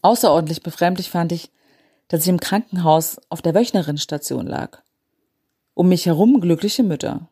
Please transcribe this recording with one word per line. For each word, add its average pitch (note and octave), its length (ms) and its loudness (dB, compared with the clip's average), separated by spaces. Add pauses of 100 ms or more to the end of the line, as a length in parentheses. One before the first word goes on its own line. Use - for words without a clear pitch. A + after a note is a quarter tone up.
Außerordentlich E3 600 2
befremdlich F3 460 -2
fand E3+ 200 -2
ich, E3+ 220 -8 (560)
dass D#3+ 140 -2
ich F3 60 0
im F3+ 120 2
Krankenhaus E3+ 880 0
auf E3 120 -10
der E3 140 0
Wöchnerinnenstation D3 920 -2
lag. - 360 -10 (960)
Um F3+ 160 2
mich F3+ 160 0
herum G#3 340 4
glückliche F3 420 0
Mütter. - 500 -4